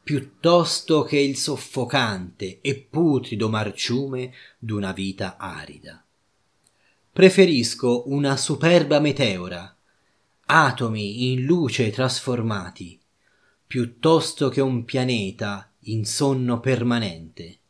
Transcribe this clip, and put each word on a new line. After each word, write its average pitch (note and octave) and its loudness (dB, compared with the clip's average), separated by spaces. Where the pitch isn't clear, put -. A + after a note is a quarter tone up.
piuttosto D#3+ 0
che D3+ 0
il C#3 2
soffocante A2+ -4
e C#3 -2
putrido C3 0
marciume B2+ -4
d'una G2+ -4
vita F#2+ -6
arida. - -16
Preferisco D3+ 4
una C#3 0
superba D3+ 4
meteora, F2+ -2
atomi B2 2
in B2+ -2
luce C3+ 0
trasformati, A2 -4
piuttosto D3+ 0
che C3+ 0
un B2+ 0
pianeta G#2 -4
in A2 -4
sonno B2+ 0
permanente. A2 -2